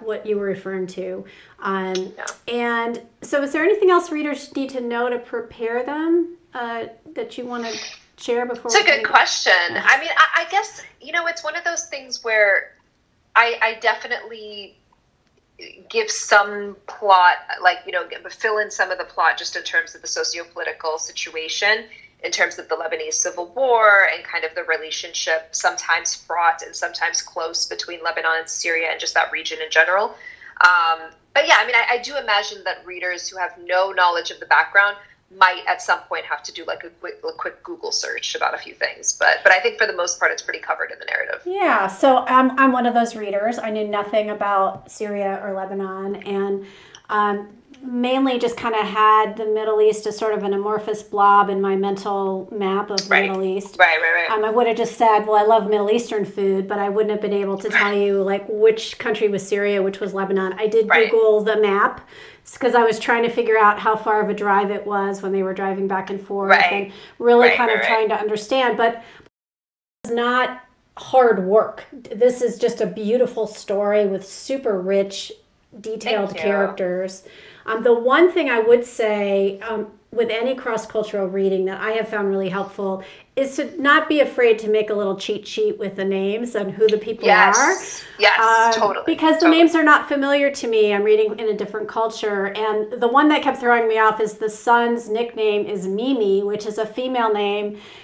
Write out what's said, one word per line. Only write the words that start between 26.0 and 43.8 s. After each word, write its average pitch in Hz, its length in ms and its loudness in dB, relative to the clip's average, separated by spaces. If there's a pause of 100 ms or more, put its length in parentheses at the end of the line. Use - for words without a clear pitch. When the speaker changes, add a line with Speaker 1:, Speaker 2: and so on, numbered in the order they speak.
Speaker 2:
fraught 165 480 0
and - 120 -14
sometimes 170 460 -4
close, 165 460 -6
between 175 360 -10
Lebanon 165 360 -2
and 165 100 -8
Syria 165 400 -2
and 160 100 -6
just - 140 -4
that 165 180 0
region 160 320 -8
in 156 60 -10
general. 185 460 2 (460)
Um, 165 500 4 (240)
but 294 120 4
yeah, 294 120 6
I 220 80 0
mean, 247 80 0
I, 233 160 2
I 247 80 0
do 277 180 -8
imagine 208 460 -2
that 185 200 -6
readers 180 460 -8
who 190 80 -16
have 175 140 -6 (120)
no 185 280 0
knowledge 175 400 0
of 180 80 -14
the - 80 -16
background 202 500 4 (400)
might 185 300 4
at 180 140 0
some 180 180 -2
point 165 240 -8
have 147 180 -8
to - 120 -16
do, 165 100 -14
like, - 220 -10
a 170 40 -18
quick, - 320 -14
a 160 120 -8
quick - 280 -10
Google 170 300 -12
search - 420 -6
about - 200 -6
a - 40 -6
few - 160 -16
things. - 380 -6
But, - 320 2
but 190 80 6
I 185 80 4
think 214 180 -2
for 220 80 2
the 196 80 -2
most 175 280 -6
part, 165 100 2
it's - 100 -8
pretty - 200 -8
covered - 280 -6
in - 100 -16
the - 60 -18
narrative. - 400 -6
Speaker 1:
Yeah, 330 420 0
so 254 320 4
I'm, 254 380 4
I'm 269 140 6
one 247 140 2
of 233 80 2
those 233 200 2
readers. 214 460 -4
I 220 100 -6
knew 214 160 -4